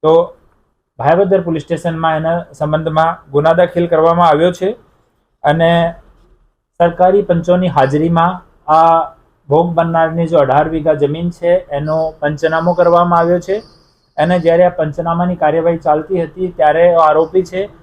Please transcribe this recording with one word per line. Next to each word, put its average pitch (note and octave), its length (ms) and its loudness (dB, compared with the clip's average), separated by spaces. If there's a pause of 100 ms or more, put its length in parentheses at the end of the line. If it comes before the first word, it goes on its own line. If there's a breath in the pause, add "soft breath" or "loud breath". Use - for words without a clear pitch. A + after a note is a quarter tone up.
તો E3 320 2 (640)
ભાયાવદર F3+ 420 2
પોલીસ E3 220 -6
સ્ટેશનમાં D#3+ 540 -4
એના E3 360 -4
સંબંધમાં D#3+ 800 -4
ગુના D3 220 2
દાખલ F3 340 0
કરવામાં E3+ 420 2
આવ્યો D#3+ 240 2
છે F#3+ 200 -4 (680)
અને E3 520 0 (840)
સરકારી F3+ 440 2
પંચોની F3+ 460 0
હાજરીમાં D#3+ 720 0 (300)
આ E3 400 2 (360)
ભોગ E3+ 240 0
બનનારની E3 540 -2
જો E3 120 0
અઢાર C#3+ 300 2
વીઘા D#3 260 -2
જમીન D3+ 360 -4
છે, F3 400 -2
એનો D#3 500 -4
પંચનામો D#3+ 520 -2
કરવામાં F3 460 2
આવ્યો E3+ 200 0
છે. F#3+ 200 -6 (580)
અને E3+ 220 0
જ્યારે E3 260 2
આ F3+ 40 4
પંચનામાની E3+ 680 -4
કાર્યવાહી E3 400 0
ચાલતી E3 460 -2
હતી, F3+ 260 -8
ત્યારે E3+ 460 2
આરોપી D#3+ 480 2
છે F#3 260 -6 (140)